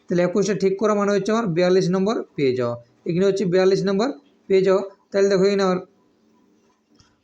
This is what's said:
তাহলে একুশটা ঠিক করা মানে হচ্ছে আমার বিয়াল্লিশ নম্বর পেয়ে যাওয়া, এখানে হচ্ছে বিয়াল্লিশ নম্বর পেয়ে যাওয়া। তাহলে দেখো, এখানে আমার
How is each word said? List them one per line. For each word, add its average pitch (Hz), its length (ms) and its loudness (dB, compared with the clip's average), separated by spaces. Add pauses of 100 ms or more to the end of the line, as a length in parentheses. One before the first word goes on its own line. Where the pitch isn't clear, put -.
তাহলে 175 200 -2
একুশটা 190 380 0
ঠিক 190 180 0
করা 214 160 0
মানে 202 180 0
হচ্ছে 202 200 -2
আমার 226 140 -2 (100)
বিয়াল্লিশ 180 380 2
নম্বর 190 200 0 (200)
পেয়ে 135 220 0
যাওয়া, 120 180 -2 (320)
এখানে 180 200 -2
হচ্ছে 196 240 0
বিয়াল্লিশ 185 340 2
নম্বর 202 240 0 (400)
পেয়ে 190 160 4
যাওয়া। 190 180 2 (260)
তাহলে 196 200 0
দেখো, 190 180 2
এখানে 202 200 2
আমার 180 120 0 (1500)